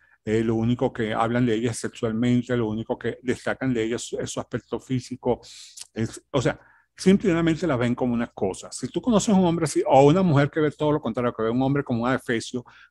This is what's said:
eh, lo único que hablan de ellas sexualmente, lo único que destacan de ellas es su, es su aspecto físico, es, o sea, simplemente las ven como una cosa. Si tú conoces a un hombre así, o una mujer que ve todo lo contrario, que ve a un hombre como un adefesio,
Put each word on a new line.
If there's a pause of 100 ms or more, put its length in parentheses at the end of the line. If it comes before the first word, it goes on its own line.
(240)
eh,
lo
único
que
hablan
de
ellas
sexualmente,
lo
único
que
destacan
de
ellas
es
su,
es
su
aspecto
físico, (500)
es,
o
sea, (340)
simplemente
las
ven
como
una
cosa.
Si
tú
conoces
a
un
hombre
así,
o
una
mujer
que
ve
todo
lo
contrario,
que
ve
a
un
hombre
como
un
adefesio, (260)